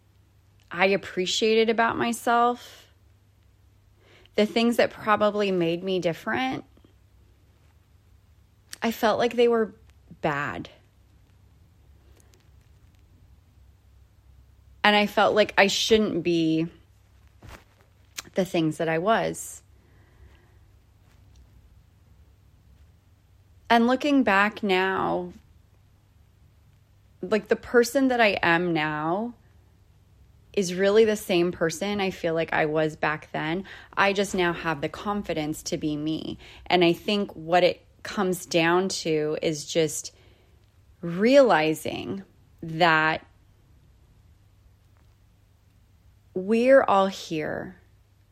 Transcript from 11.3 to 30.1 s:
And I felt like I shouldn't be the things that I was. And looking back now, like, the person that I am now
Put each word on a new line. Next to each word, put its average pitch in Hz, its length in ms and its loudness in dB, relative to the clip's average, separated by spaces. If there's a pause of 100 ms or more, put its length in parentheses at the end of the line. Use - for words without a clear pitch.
And 208 100 6
I 208 120 4
felt 202 280 2
like 202 220 2
I 202 120 4
shouldn't 208 540 0
be 165 440 0 (1700)
the 190 100 0
things 160 320 -2
that 165 140 -2
I 160 80 0
was. 170 640 -2 (4000)
And 233 160 6
looking 262 360 2
back 208 400 2
now, 185 720 -2 (1900)
like, 202 280 -2
the 220 80 2
person 247 520 2
that 247 100 0
I 214 240 4
am 170 300 2
now 160 640 -2 (1200)